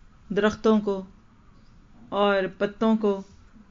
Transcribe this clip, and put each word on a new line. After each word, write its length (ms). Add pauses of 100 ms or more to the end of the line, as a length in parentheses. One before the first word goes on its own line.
(340)
दरख्तों 460
को 280 (1040)
और 360 (120)
पत्तों 360
को, 180 (580)